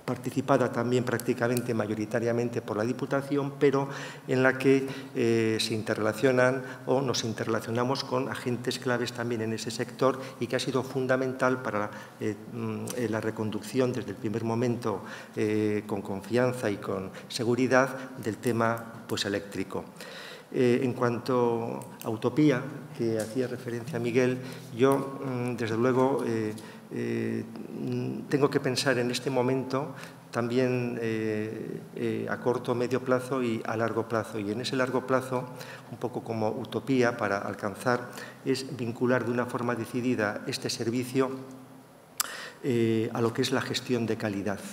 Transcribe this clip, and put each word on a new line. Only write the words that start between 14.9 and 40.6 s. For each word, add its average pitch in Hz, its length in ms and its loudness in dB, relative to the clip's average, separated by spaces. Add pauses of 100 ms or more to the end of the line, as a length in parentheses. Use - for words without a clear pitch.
eh, 107 500 2
con 101 160 -2
confianza 117 680 0
y 101 80 -2
con 95 340 -4 (160)
seguridad 127 880 2
del 104 200 -4
tema, 117 680 0
pues, 107 200 -2
eléctrico. 95 580 -4 (680)
Eh, 123 300 4
en 123 120 0
cuanto 120 840 0 (240)
a - 80 -4
Utopía, 123 500 4 (380)
que 113 220 0
hacía 113 260 -2
referencia 120 540 -6
Miguel, 127 380 4 (380)
yo, 139 480 4
mm, 123 300 -2
desde 113 220 0
luego, 127 500 4
eh, 110 260 0 (400)
eh, 113 520 -2
mm, 123 840 -6
tengo 139 220 4
que 147 80 2
pensar 131 400 2
en 120 140 2
este 123 180 -2
momento 131 640 0 (380)
también, 120 680 2
eh, 110 840 -2 (120)
eh, 113 340 -2
a 110 100 -2
corto, 123 360 0
medio 120 240 2
plazo 127 460 2
y 113 200 0
a 113 120 -2
largo 113 320 0
plazo. 110 320 -2
Y 101 100 -2
en 107 100 -2
ese 131 140 -4
largo 127 320 0
plazo, 131 380 0 (480)
un 120 60 -10
poco 117 260 -4
como 110 260 0
utopía 120 640 2
para 101 220 0
alcanzar, 107 720 -2 (340)
es 135 320 -2
vincular 120 480 2
de 113 60 -2
una 120 160 2
forma 123 300 -2
decidida 110 720 0
este 120 200 -4